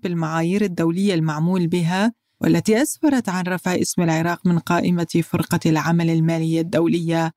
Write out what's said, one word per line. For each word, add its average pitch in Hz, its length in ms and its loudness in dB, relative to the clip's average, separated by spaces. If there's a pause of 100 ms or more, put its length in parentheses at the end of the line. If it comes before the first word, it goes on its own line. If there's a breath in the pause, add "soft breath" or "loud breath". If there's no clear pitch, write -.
بالمعايير 170 580 -2
الدولية 180 520 0
المعمول 165 540 0
بها، 180 460 0 (280)
والتي 170 400 2
أسفرت 277 480 0
عن 185 140 -2
رفع 180 320 -2
اسم - 260 -2
العراق 165 440 0
من 170 140 2
قائمة 175 640 0
فرقة - 420 -2
العمل 165 440 2
المالية 165 520 0
الدولية 165 760 0